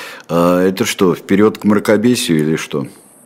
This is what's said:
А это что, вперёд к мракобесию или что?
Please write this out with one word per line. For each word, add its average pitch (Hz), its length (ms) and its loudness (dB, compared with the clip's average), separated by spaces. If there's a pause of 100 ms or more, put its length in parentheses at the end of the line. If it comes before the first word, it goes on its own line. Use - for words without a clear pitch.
(280)
А 87 340 2
это 95 220 0
что, 92 320 0
вперёд 101 440 0
к - 40 -10
мракобесию 107 800 2
или 78 160 0
что? 71 300 -6 (380)